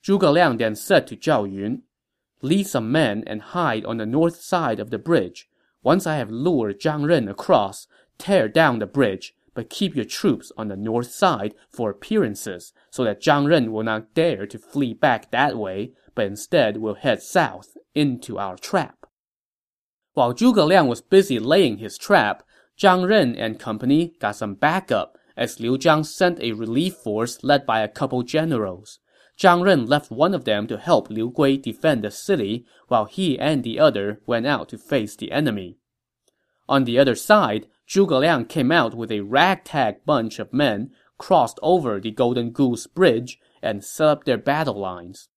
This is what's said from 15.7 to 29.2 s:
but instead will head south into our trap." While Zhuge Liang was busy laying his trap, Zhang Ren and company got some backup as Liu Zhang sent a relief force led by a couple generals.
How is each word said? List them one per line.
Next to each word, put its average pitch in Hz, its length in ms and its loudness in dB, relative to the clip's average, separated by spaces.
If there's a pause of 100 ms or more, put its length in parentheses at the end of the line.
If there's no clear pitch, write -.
but 110 120 -2
instead 107 520 0
will 107 160 -4
head 113 280 -2
south 113 540 -4 (180)
into 123 440 -2
our 95 180 -8
trap." - 500 -6 (1080)
While 123 180 2
Zhuge 214 340 4
Liang 170 200 6
was 117 140 -2
busy 190 380 4
laying 127 400 2
his 107 200 -12
trap, 120 460 2 (320)
Zhang 185 320 4
Ren 175 260 2
and 113 240 -6
company 135 640 0
got 104 160 -4
some 101 180 -8
backup 143 640 -2 (180)
as 120 240 -6
Liu 120 160 -2
Zhang 156 300 2
sent 180 340 0
a 117 120 -4
relief 117 420 -4
force 110 480 -6
led 139 240 2
by 113 140 0
a 107 80 -2
couple 127 340 -4
generals. 117 800 -4 (360)